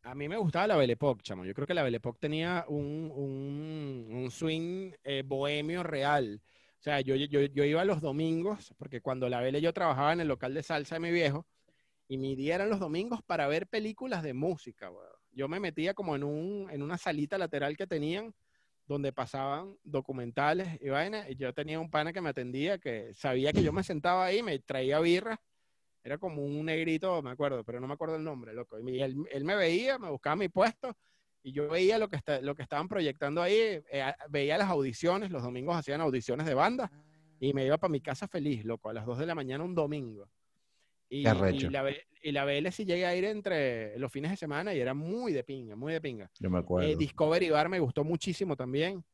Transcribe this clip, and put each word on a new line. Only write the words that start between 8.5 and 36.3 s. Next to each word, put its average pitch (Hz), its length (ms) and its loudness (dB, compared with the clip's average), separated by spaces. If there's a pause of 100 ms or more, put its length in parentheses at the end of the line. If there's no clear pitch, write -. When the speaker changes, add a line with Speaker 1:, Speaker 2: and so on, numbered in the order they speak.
Speaker 1:
porque 135 240 -10
cuando 127 280 0
la 123 120 0
Belle 135 200 2
yo 165 120 4
trabajaba 151 380 4
en 170 100 2
el 160 60 2
local 131 280 -2
de 151 80 -4
salsa 151 320 -4
de 165 60 -2
mi 170 100 0
viejo, 160 340 4 (600)
y 135 100 -6
mi 135 180 -2
día 147 200 0
eran 196 160 0
los 202 80 0
domingos 190 420 -2
para 156 260 0
ver 165 200 0
películas 220 560 -4
de 139 100 -4
música, 131 560 -4
weón. 90 160 -18 (280)
Yo 135 140 -4
me 170 140 -4
metía 170 320 -2
como 175 220 -2
en 139 80 -2
un, 180 460 -4
en 143 120 -6
una 165 160 -4
salita 160 400 -2
lateral 151 400 -2
que 190 100 -4
tenían, 175 460 -2 (540)
donde 143 260 -2
pasaban 139 680 -4
documentales 143 1000 0
y 139 80 -4
vaina, 180 400 -2
y 131 60 -8
yo 131 180 -4
tenía 151 260 -4
un 165 120 -4
pana 156 200 2
que 185 80 -6
me 165 100 -2
atendía, 135 500 -2
que 113 340 -6
sabía 135 400 2
que - 100 6
yo 151 80 4
me 185 120 0
sentaba 180 420 2
ahí, 196 180 4
me 165 160 0
traía 135 400 2
birra, 185 400 4 (640)
era 139 140 -4
como 165 260 -4
un 147 220 -2
negrito, 160 560 2
me 131 80 -6
acuerdo, 131 340 0
pero 120 160 -6
no 127 80 -6
me 143 60 -4
acuerdo 160 240 -4
el 156 80 -4
nombre, 120 280 -8
loco. 117 260 -10
Y 127 220 -2
él, 135 140 0 (160)
él 139 140 -2
me 190 100 2
veía, 208 440 4
me 190 100 -8
buscaba 151 260 0
mi 190 140 0
puesto, 220 480 2 (460)
y 131 100 -10
yo 147 160 0
veía 185 300 6
lo 208 100 2
que 170 80 -4
esta-, 139 240 0
lo 143 140 -2
que 139 80 -10
estaban 156 260 -2
proyectando 151 520 0
ahí, 185 140 4
eh, 175 460 2
a-, 139 160 -2 (100)
veía 147 300 2
las 196 120 4
audiciones, 165 600 2
los 131 120 -2
domingos 127 340 -2
hacían 147 240 -2
audiciones 127 460 0